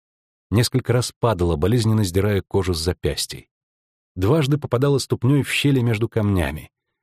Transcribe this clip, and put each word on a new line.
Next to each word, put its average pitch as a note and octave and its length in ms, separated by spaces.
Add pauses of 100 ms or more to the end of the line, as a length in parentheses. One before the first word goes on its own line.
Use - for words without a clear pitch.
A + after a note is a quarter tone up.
(500)
Несколько A#2 420
раз A#2+ 260
падала, F2 380
болезненно G#2+ 480
сдирая F#2+ 380
кожу F#2 320
с D#2+ 40
запястий. D#2 720 (680)
Дважды C#3 420
попадала C#3 400
ступней B2+ 460
в - 60
щели C#3 300
между A#2 300
камнями. F2+ 600 (320)